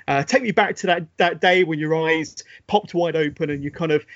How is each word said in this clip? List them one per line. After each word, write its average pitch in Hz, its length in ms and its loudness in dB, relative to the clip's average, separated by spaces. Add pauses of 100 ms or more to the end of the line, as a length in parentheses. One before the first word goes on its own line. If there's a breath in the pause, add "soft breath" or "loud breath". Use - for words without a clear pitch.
Uh, 139 160 0
take 262 180 0
me 226 80 -4
back 196 260 2
to 190 120 -4
that, 175 160 0 (140)
that 175 220 0
day 185 220 4
when 160 160 -2
your 156 160 -2
eyes 160 480 -2 (240 loud breath)
popped 208 280 -2
wide 170 200 0
open 151 340 -2
and 143 140 -6
you 143 80 -8
kind 160 220 -2
of 151 120 2 (120 loud breath)